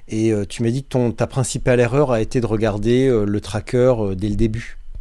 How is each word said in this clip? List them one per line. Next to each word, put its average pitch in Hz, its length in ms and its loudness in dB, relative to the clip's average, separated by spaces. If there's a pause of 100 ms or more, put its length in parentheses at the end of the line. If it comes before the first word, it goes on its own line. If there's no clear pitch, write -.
Et, 110 240 0
euh, 101 120 -2
tu - 180 -8
m'as 117 60 0
dit 131 140 -2
que - 60 -18
ton, 120 220 0
ta - 160 -2
principale 123 520 0
erreur 127 320 2
a 113 80 2
été 113 220 0
de 117 40 0
regarder, 110 640 2
euh, 110 180 2
le 101 160 0
tracker, 123 580 2
euh, 98 160 -2
dès 98 120 -4
le 101 80 -2
début, 113 420 -2 (240)